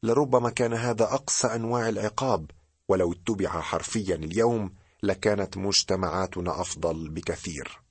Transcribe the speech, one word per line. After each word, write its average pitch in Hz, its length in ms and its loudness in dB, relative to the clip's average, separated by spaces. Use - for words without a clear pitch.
لربما 123 460 4
كان 117 240 0
هذا 117 300 0
أقصى 123 440 0
أنواع 113 420 0
العقاب، 104 600 0
ولو 92 240 4
اتبع 90 500 -2
حرفيا 92 540 -2
اليوم 98 580 0
لكانت 98 540 0
مجتمعاتنا 92 1040 0
أفضل 80 480 -4
بكثير. 80 800 -8